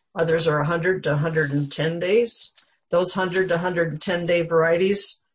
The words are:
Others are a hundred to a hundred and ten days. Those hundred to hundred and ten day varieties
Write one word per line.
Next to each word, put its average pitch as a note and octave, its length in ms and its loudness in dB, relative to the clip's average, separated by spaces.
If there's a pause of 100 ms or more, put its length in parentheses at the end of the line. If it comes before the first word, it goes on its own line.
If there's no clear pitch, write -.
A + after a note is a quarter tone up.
(140)
Others E3 340 0
are D3+ 120 2
a C#3+ 60 0
hundred F3 380 0
to D3 80 0
a D3 40 2
hundred D#3 360 0
and C#3+ 180 -2
ten E3 300 -2
days. A3 520 0 (360)
Those F3+ 260 0
hundred F#3 340 0
to E3+ 100 2
hundred E3+ 340 -2
and D#3+ 100 -10
ten F3 240 -2
day E3+ 160 2
varieties E3+ 760 0 (140)